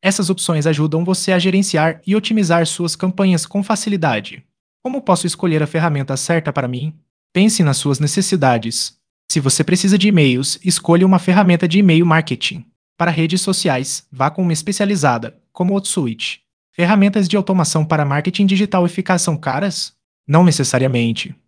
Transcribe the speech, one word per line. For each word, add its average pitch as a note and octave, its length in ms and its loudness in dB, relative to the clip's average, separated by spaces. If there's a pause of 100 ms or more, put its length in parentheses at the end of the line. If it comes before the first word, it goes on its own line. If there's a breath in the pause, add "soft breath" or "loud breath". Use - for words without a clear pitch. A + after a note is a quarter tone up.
Essas F#3+ 260 0
opções E3 380 -2
ajudam D#3 360 0
você F#3 280 -2
a F3+ 80 2
gerenciar F3 680 0
e F#3+ 100 0
otimizar F#3+ 520 2
suas E3+ 280 -4
campanhas F#3 500 0
com G3+ 180 -4
facilidade. F3 800 -4 (400)
Como C4 180 -6
posso F#3 260 0
escolher E3 340 -2
a D3 60 -2
ferramenta D3 500 -2
certa D#3+ 360 -2
para C3 140 -2
mim? B2+ 260 -6 (400)
Pense G#3 300 2
nas C#3+ 140 2
suas C#3 220 -2
necessidades. C#3 960 0 (340)
Se - 80 2
você C3+ 240 0
precisa F#3+ 340 2
de F#3 100 2
e-mails, C#3 560 2
escolha F3 420 2
uma F#3 140 4
ferramenta F3+ 480 2
de E3+ 120 2
e-mail F3 260 6
marketing. D#3+ 600 -2 (320)
Para E3+ 140 0
redes E3 300 -2
sociais, C#3 680 -4
vá C3+ 180 -2
com D#3 140 -4
uma E3+ 100 0
especializada, D#3 840 -2 (120)
como F#3 220 -2
o - 20 0
Hootsuite. D3+ 680 -6 (300)
Ferramentas G3 560 2
de E3 80 -2
automação F#3 500 0
para D#3 200 0
marketing D3 400 0
digital F#3+ 400 2
eficaz F3+ 360 -2
são E3 160 -2
caras? D3+ 560 -6 (340)
Não D#3+ 160 6
necessariamente. B2+ 920 0 (120)